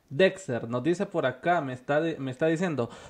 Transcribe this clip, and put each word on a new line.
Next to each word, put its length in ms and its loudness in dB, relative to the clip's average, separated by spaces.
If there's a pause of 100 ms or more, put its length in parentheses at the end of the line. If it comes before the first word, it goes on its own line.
Dexter, 600 0
nos 140 -2
dice 240 0
por 180 -2
acá, 360 2
me 120 -6
está 260 0
di-, 200 -2
me 100 -6
está 160 -2
diciendo, 460 0 (180)